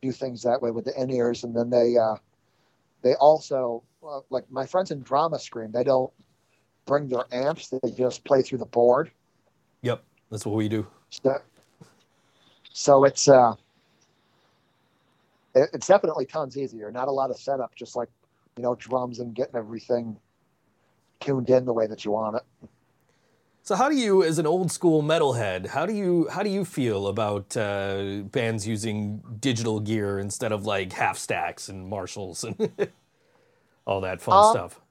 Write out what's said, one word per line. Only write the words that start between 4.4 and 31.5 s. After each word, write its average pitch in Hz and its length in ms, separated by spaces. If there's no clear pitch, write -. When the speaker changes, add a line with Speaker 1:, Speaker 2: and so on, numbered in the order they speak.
Speaker 1:
my 131 140
friends 185 260
in 143 120
Drama 143 360
Scream, 110 320
they 120 120
don't 131 280
bring 143 240
their 127 220
amps, 135 380
they 131 220
just 120 340
play 135 160
through 127 180
the 117 60
board. 123 460
Speaker 2:
Yep, 120 220
that's 107 140
what 104 100
we 107 140
do. 107 180
Speaker 1:
So, - 320
so 139 320
it's, - 240
uh, 127 280
it, 139 180
it's 139 140
definitely 170 380
tons 139 320
easier. 110 340
Not 123 160
a 143 40
lot 135 180
of 127 80
setup, 131 380
just, - 200
like, 117 140
you 120 60
know, 120 120
drums 123 440
and 120 140
getting 123 220
everything 113 640
tuned 127 300
in 127 160
the 123 80
way 113 140
that 110 180
you 107 60
want 107 260
it. - 300
Speaker 2:
So 202 100
how 247 120
do 311 80
you, 202 280
as 160 160
an 165 60
old 175 260
school 160 300
metalhead, 120 680
how 147 180
do 214 80
you, 180 360
how 185 140
do 214 60
you 190 160
feel 107 420
about, 104 480
uh, 101 680
bands 113 440
using 107 520
digital 117 400
gear 104 400
instead 101 320
of, 101 140
like, 98 280
half 98 240
stacks 85 520